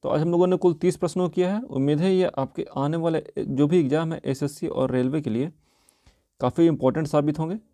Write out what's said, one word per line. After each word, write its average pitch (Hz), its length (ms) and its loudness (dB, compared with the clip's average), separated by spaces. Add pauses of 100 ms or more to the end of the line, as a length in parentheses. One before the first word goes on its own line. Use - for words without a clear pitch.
तो 131 40 -4
आज 151 120 0
हम 165 100 0
लोगों 175 160 4
ने 180 100 2
कुल 175 180 2
तीस 175 220 0
प्रश्नों 180 320 -2
को 151 60 -8
किया 185 200 0
है। 214 80 -4
उम्मीद 147 380 0
है 190 140 2
ये 180 240 2
आपके 135 280 -4 (100)
आने 143 200 -2
वाले 165 260 0 (160)
जो 135 280 0
भी 175 120 4
एग्जाम 160 340 0
है 160 120 -8
एसएससी 143 440 -4
और 131 220 -2
रेलवे 127 300 0
के 147 100 -4
लिए 131 220 -2 (880)
काफ़ी 135 260 2
इंपॉर्टेंट 151 400 2
साबित 151 320 0
होंगे। 165 200 -4 (160)